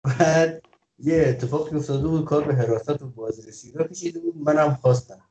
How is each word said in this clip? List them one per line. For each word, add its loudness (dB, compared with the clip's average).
بعد 2
یه 2
اتفاقی -2
افتاده -2
بود، 0
کار 0
به 0
حراست 0
و -14
بازرسی -12
را -4
کشیده -8
بود، -6
منم 2
خواستم. 0